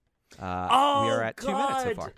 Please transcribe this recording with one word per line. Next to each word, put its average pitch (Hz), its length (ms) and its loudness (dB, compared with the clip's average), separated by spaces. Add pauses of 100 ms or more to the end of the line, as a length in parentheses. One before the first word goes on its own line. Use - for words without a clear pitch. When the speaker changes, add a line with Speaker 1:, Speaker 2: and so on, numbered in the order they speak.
(380)
Speaker 1:
Uh, 90 320 -4
Speaker 2:
Oh, 277 360 4
Speaker 1:
we - 40 2
are - 120 0
at - 140 -4
two 247 160 -8
minutes 269 300 -2
so 233 120 -2
Speaker 2:
God. - 20 -10
Speaker 1:
far. - 220 -10